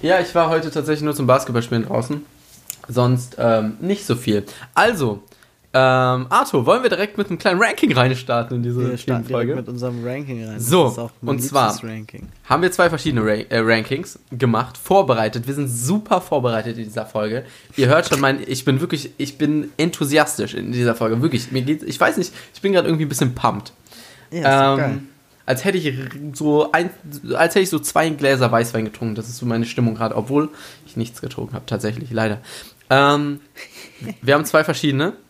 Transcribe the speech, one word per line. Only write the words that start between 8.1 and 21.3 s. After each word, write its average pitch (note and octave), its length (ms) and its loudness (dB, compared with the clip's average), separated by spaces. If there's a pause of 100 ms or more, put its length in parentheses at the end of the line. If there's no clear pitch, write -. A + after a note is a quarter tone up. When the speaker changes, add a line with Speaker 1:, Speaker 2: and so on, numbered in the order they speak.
Speaker 1:
in A#2+ 60 -2
diese A#2+ 160 -2 (120)
Speaker 2:
Wir B2 60 -4
starten A#2+ 300 -4
Speaker 1:
Themenfolge? A#2+ 260 -2
Speaker 2:
direkt B2+ 140 -6
mit A#2+ 60 -10
unserem A#2+ 320 -6
Ranking C3 400 -8
rein. A2 100 -10
Das A2+ 120 -4
Speaker 1:
So, D#3+ 220 4
Speaker 2:
ist A#2 100 -4
auch A#2 120 -8 (100)
mein B2+ 160 -2
Speaker 1:
und B2 60 -4
zwar C3+ 260 2
Speaker 2:
liebstes A2 220 -6
Ranking. A2 380 -14 (160)
Speaker 1:
haben D3 180 2
wir F3+ 100 2
zwei F3+ 160 4
verschiedene C#3 340 0
Ra-, G#2+ 280 0
äh, A#2 100 0
Rankings A2+ 580 0 (120)
gemacht, B2 480 0
vorbereitet. A#2+ 680 2
Wir C#3 80 -4
sind C#3+ 140 -4
super D3 540 0
vorbereitet A#2 560 -2
in A2+ 60 -8
dieser G#2+ 200 -8
Folge. A2 400 -4 (320)
Ihr B2+ 120 4
hört D3+ 200 4
schon, C#3 120 0
mein, C3+ 260 2
ich - 180 -6
bin C3 160 2
wirklich, E3 380 -6
ich - 180 -6
bin D3+ 400 0
enthusiastisch D3 800 0
in G#2 180 -6
dieser A#2+ 220 2
Folge. A2+ 260 0
Wirklich, C3 320 -2